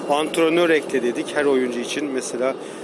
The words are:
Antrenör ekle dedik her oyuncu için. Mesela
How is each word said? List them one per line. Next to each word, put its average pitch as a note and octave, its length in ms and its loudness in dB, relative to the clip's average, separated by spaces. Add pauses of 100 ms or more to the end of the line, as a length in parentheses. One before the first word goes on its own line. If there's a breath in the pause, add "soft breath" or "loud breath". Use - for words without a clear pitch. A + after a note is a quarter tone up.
Antrenör E3 600 2
ekle C#3 320 2
dedik A#2+ 340 -2
her D3 80 2
oyuncu B2+ 360 2
için. D3 240 -4
Mesela B2+ 520 -4 (280 loud breath)